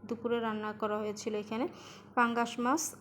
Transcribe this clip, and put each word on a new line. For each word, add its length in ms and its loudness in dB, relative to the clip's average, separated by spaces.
দুপুরে 320 0
রান্না 340 -2
করা 240 0
হয়েছিল 380 -2
এখানে 320 -2
পাঙ্গাস 440 4
মাছ 420 2